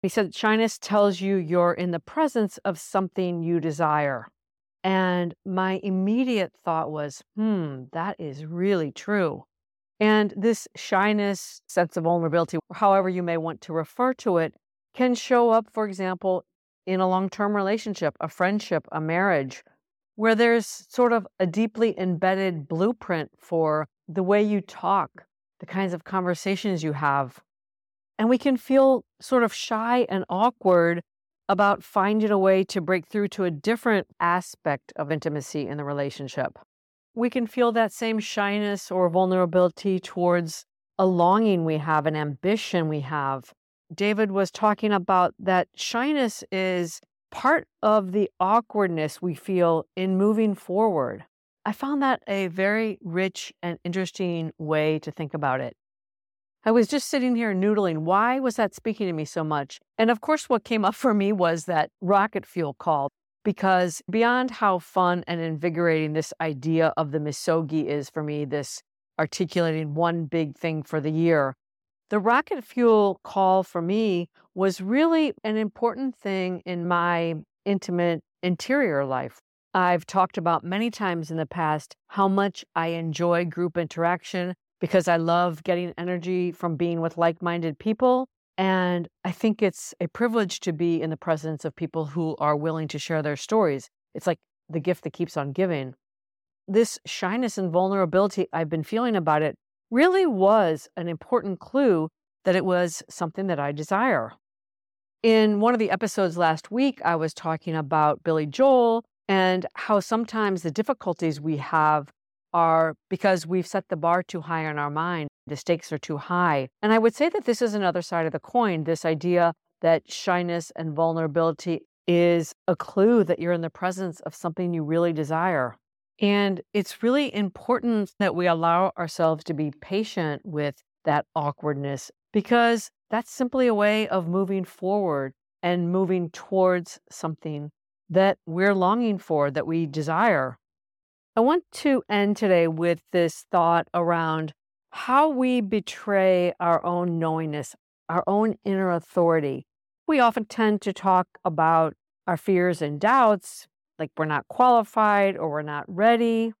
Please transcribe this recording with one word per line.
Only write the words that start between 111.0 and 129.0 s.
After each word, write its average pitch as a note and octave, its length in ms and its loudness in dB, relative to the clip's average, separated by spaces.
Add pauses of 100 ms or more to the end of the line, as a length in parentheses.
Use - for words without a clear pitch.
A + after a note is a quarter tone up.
we D#3 160 -4
have D3+ 540 0 (420)
are D#3+ 420 2 (140)
because F#3 380 0
we've F3 200 -2
set - 220 -6
the F3 80 -4
bar E3+ 260 2
too F3 200 -8
high D#3+ 260 -4
in D3+ 100 -6
our D3 120 -4
mind. D#3+ 400 -4 (160)
The C#3+ 100 -8
stakes - 360 -2
are D3+ 60 -6
too D3+ 200 -8
high. D#3+ 500 0 (140)
And G#3+ 100 4
I A3+ 60 6
would A3+ 160 2
say E4 160 0
that - 160 -4
this A#3+ 160 0
is A3+ 100 0
another F3+ 300 0
side E3+ 240 -2
of D3+ 60 -4
the D#3 60 -6
coin, F#3+ 460 0
this E3 220 -2
idea E3+ 480 2 (260)
that E3 320 2
shyness F3 640 -2
and D#3+ 180 -6
vulnerability E3 920 0 (200)
is E3+ 460 4 (160)
a F3 80 2
clue G#3+ 480 4
that E3+ 140 0
you're E3+ 160 0
in E3 80 -4
the E3 80 -6
presence F#3 500 -6
of - 140 -12
something F3 400 -4
you E3 80 -2
really E3 320 0
desire. D#3 640 -2 (440)
And G3+ 400 2 (140)
it's - 280 -4
really C4 320 0
important G#3+ 840 -2
that G3 160 0
we F3 120 0
allow E3+ 520 2
ourselves D#3+ 460 0